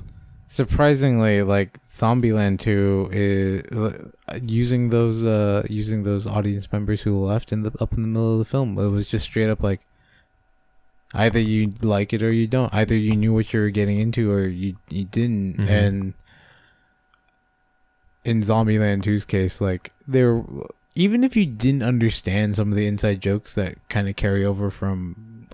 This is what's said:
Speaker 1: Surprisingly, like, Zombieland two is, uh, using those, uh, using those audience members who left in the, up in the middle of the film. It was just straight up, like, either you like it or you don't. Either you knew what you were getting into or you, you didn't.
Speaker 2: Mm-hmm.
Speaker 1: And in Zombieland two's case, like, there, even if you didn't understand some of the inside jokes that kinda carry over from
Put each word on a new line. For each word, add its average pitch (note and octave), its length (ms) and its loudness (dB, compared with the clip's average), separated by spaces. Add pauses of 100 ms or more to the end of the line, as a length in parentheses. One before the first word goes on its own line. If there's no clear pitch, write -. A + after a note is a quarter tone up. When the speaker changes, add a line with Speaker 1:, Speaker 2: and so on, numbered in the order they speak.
(480)
Speaker 1:
Surprisingly, C3 960 2
like, G2 400 0
Zombieland A2 760 2
two G2 520 2
is, G2 500 0 (140)
uh, G#2+ 320 -4 (340)
using A#2+ 480 0
those, A2+ 360 0
uh, G#2 440 2
using G#2+ 340 -2
those G2+ 220 -2
audience G2+ 460 -2
members G#2 300 -2
who G#2 120 0
left G2 380 -2
in G#2+ 120 -2
the, G#2+ 180 -4
up A2 100 -2
in A#2+ 120 -2
the A2 40 -2
middle A2+ 260 0
of A2 60 2
the A2 60 0
film. B2 340 -2
It G2+ 80 2
was G2+ 220 -2
just G#2+ 160 -2
straight A2 240 0
up, G#2+ 120 -2
like, G2+ 200 0 (1300)
either A2+ 280 2
you G#2+ 400 0
like G#2 320 0
it A2 100 0
or A2+ 80 2
you A2+ 160 2
don't. B2 260 0
Either A2 220 2
you G#2+ 220 2
knew A2 160 2
what A2 180 0
you A2+ 80 0
were G#2 100 2
getting G2+ 300 0
into A2+ 320 0
or G2 160 0
you, F#2 300 -6 (120)
you F#2+ 140 -4
didn't. G2+ 540 -2
Speaker 2:
Mm-hmm. G2+ 120 0
Speaker 1:
And G2 440 0 (2000)
in A2+ 180 0
Zombieland G#2+ 640 2
two's G#2 220 0
case, F#2+ 360 0
like, F#2 300 -4 (160)
there, B2 360 2 (520)
even G3+ 280 2
if C4 120 2
you G#3+ 100 4
didn't B2+ 380 0
understand G#2+ 720 0
some G#2 140 0
of G#2 60 0
the G#2 120 0
inside G#2 340 -2
jokes G2+ 340 -4
that F#2+ 200 -4 (140)
kinda G2+ 240 -2
carry G2 320 0
over G2+ 260 -2
from G2 840 -8